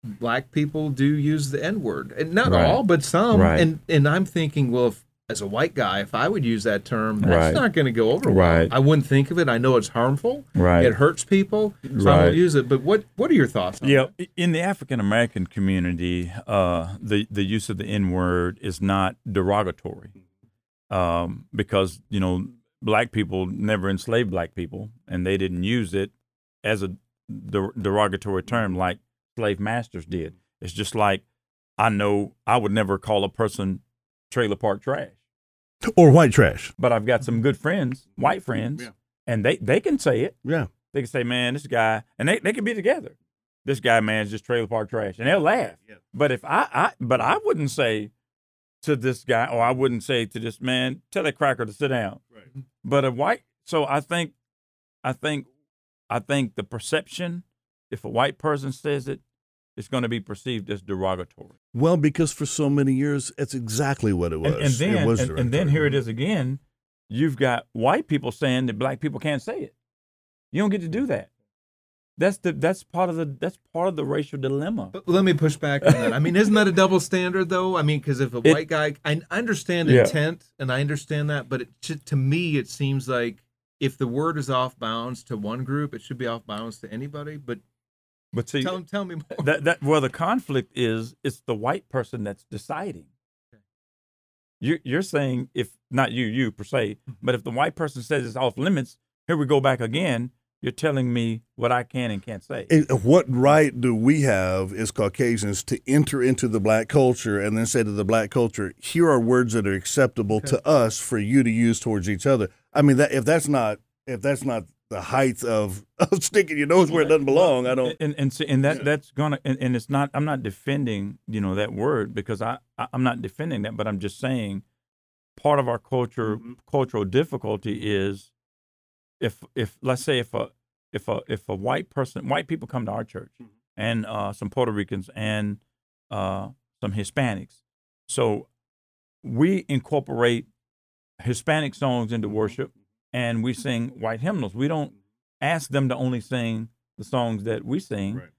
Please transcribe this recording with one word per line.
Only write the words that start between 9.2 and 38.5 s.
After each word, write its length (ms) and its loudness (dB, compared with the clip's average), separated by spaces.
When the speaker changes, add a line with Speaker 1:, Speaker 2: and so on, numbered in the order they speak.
Speaker 1:
of 80 -2
it. 100 2
I 80 2
know 220 4
it's 100 -2
harmful. 560 0
Speaker 2:
Right. 300 6
Speaker 1:
It 120 6
hurts 280 2
people. 480 2
So 60 -12
I 60 -8
won't 100 2
Speaker 2:
Right. 300 8
Speaker 1:
use 200 4
it. 140 2
But 140 2
what, 220 2
what 140 0
are 40 6
your 120 8
thoughts 340 -2
on 80 0
Speaker 2:
Yeah, 200 4
Speaker 1:
that? 60 -6
Speaker 2:
i-, 120 -16
in 160 2
the 80 0
African 400 -4
American 460 0
community, 840 -2
uh, 540 0
the, 300 0
the 140 -2
use 260 -4
of 80 -6
the 80 -6
N-word 720 0
is 220 -8
not 340 0
derogatory, 800 -2
um, 640 -2
because, 460 -2
you 100 -2
know, 260 0
black 300 0
people 340 -2
never 420 -2
enslaved 420 -2
black 240 -6
people, 360 -10
and 180 -2
they 120 2
didn't 260 -2
use 300 -2
it 160 -2
as 200 -2
a 120 -6
der-, 340 -2
derogatory 640 0
term 340 -2
like 220 -2
slave 220 -2
masters 480 -6
did. 280 -8
It's 120 -10
just 220 -6
like, 280 0
I 100 4
know 460 0
I 100 4
would 160 0
never 260 2
call 260 0
a 40 -2
person 520 -4
trailer 260 0
park 260 -2
trash. 280 -6
Speaker 3:
Or 140 12
white 220 10
trash. 460 2
Speaker 2:
But 140 4
I've 120 0
got 200 2
some 180 -2
good 140 2
friends, 600 -4
white 260 0
friends, 400 -4